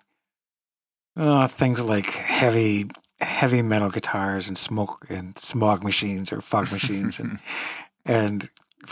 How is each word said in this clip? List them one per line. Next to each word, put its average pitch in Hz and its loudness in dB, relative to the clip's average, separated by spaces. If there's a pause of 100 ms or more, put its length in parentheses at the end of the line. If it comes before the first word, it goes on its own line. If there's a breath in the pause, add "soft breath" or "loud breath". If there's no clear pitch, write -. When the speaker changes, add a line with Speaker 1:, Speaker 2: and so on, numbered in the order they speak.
(1160)
Speaker 1:
uh, 147 4
things 123 2
like 107 2
heavy, 107 2 (300)
heavy 123 2
metal 107 2
guitars 98 -4
and 95 -2
smoke - -2
and 92 -8
smog 104 2
machines 98 0
or 95 -6
fog 101 -2
machines 101 -2
and, 113 -8 (340 loud breath)
Speaker 2:
<laughs> - -18
Speaker 1:
and, 104 0 (420)